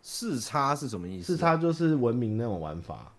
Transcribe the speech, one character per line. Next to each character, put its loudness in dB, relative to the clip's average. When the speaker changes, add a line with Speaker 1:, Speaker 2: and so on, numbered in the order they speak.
Speaker 1:
四 -4
叉 0
是 -6
什 -6
么 -8
意 -8
思？ -2
Speaker 2:
四 0
叉 4
就 2
是 4
文 4
明 0
那 0
种 -2
玩 -6
法。 -12